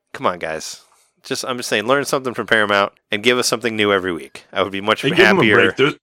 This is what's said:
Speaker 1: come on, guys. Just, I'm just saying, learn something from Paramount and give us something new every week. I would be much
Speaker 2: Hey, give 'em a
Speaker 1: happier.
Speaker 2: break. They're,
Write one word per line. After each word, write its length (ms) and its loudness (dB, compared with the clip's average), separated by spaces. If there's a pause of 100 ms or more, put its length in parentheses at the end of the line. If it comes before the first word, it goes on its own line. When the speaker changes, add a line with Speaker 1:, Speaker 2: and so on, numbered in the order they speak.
(120)
Speaker 1:
come 140 -6
on, 120 -4
guys. 440 -10 (400)
Just, 220 -8
I'm 140 -8
just 100 -10
saying, 180 -2
learn 200 0
something 260 -6
from 140 -8
Paramount 480 2 (160)
and 120 -4
give 160 4
us 80 0
something 300 -4
new 160 2
every 200 0
week. 320 -12 (100)
I 80 0
would 100 -4
be 80 -6
much 220 -2
Speaker 2:
Hey, 80 -2
give 80 -2
'em 200 6
a 60 4
Speaker 1:
happier. 120 4
Speaker 2:
break. 200 2
They're, 160 2 (100)